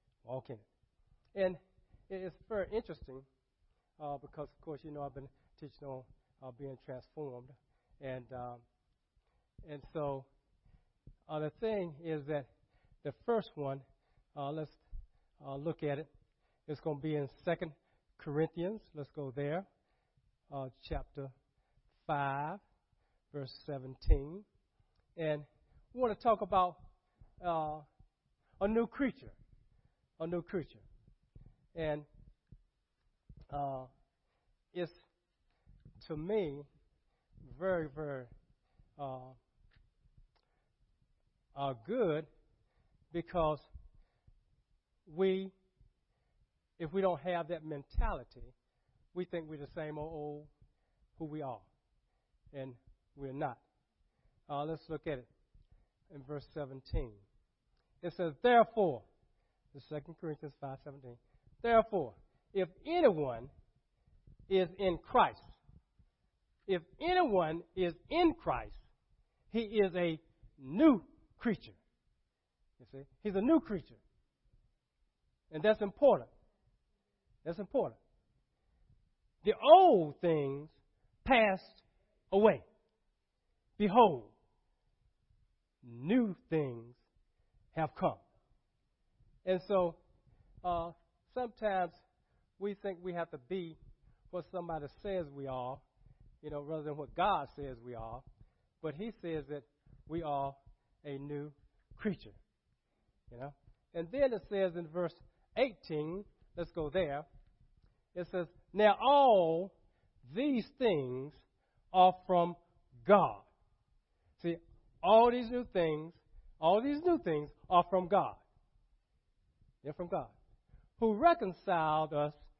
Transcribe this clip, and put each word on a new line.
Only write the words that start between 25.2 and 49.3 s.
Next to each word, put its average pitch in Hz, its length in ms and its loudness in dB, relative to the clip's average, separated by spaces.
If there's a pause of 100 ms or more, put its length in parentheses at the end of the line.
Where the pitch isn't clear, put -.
we 247 80 -10
wanna 233 140 0
talk 214 280 2
about, 185 340 0 (680)
uh, 156 340 -2 (840)
a 202 80 2
new 226 180 2
creature. 233 460 -4 (880)
A 165 60 -4
new 170 160 -4
creature. - 400 -10 (920)
And, 151 280 -4 (1500)
uh, 139 360 -8 (880)
it's, 175 180 -6 (1160)
to 160 80 -8
me, 160 460 -4 (960)
very, 170 380 -2
very, 143 300 -8 (720)
uh, 131 340 -10 (2250)
uh, 139 160 -2 (140)
good 170 400 0 (840)
because 160 460 -2 (1600)
we, 190 340 0 (1300)
if 160 140 -8
we 190 80 0
don't 180 220 2
have 170 260 -4
that 160 160 -8
mentality, 143 880 -6 (640)
we 180 80 -4
think 165 240 -8